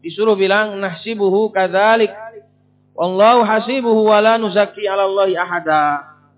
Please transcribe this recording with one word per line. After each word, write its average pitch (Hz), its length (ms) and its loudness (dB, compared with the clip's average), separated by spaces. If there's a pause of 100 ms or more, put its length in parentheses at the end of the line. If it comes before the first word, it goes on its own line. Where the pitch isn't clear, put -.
disuruh 202 320 -2
bilang, 196 480 0
"Nahsibuhu 202 720 -2
kadzalik, 202 560 2 (880)
wallahu 208 480 4
hasibuhu, 220 640 0
wa 208 160 4
la 226 160 2
nuzakki 202 480 -2
'ala 196 160 0
Allahi 196 320 0
ahada." 156 800 -2 (220)